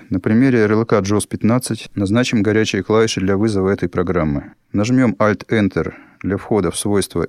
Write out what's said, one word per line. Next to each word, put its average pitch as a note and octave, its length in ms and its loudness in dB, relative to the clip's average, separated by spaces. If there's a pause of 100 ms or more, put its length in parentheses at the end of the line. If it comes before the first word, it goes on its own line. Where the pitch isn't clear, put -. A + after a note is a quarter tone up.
На G2 120 -4
примере A#2+ 380 2
ярлыка G#2+ 400 2
джос G2 260 0
пятнадцать A2+ 680 -2
назначим G#2+ 480 0
горячие G#2+ 420 0
клавиши A2 360 2
для F#2+ 160 0
вызова G2 320 0
этой F#2+ 220 -2
программы. E2 640 -2 (180)
Нажмем A#2 480 2
Alt-Enter G#2 720 0 (320)
для F#2+ 140 -2
входа F#2 340 0
в - 60 -8
свойства G2 520 -2